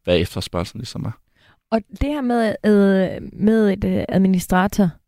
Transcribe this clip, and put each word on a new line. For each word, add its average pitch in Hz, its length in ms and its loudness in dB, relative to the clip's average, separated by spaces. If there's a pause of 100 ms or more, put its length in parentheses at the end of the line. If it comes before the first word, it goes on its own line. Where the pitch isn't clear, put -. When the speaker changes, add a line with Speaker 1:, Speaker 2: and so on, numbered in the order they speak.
Speaker 1:
hvad 87 160 2
efterspørgselen - 600 -6
ligesom - 260 -12
er. 110 60 -6 (600)
Speaker 2:
Og 220 100 0 (200)
det 277 80 -2
her 294 120 -4
med, 240 340 0 (100)
øh, 196 680 2
med 220 400 2
et, 196 100 -6
øh, 185 260 -2
administrator, 185 800 2 (180)